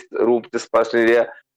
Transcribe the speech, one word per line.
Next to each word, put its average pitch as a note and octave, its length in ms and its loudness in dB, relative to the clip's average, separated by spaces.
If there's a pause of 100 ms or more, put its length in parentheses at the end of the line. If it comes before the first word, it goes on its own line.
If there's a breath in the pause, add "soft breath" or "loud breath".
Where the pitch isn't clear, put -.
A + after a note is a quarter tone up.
(260)
ਰੂਪ A#2 200 0
'ਚ - 160 -8
ਸਪਸ਼ਟ A2+ 340 -2
ਨਹੀਂ A#2 120 2
ਰਿਹਾ। A#2 160 4 (340 loud breath)